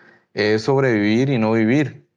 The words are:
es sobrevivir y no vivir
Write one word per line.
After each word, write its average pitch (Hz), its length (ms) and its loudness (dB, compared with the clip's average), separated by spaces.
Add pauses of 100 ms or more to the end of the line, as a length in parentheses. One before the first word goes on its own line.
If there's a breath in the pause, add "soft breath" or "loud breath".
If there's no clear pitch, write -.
(340 loud breath)
es 107 280 -2
sobrevivir 123 680 0
y 135 80 0
no 110 140 0
vivir 113 540 0 (100)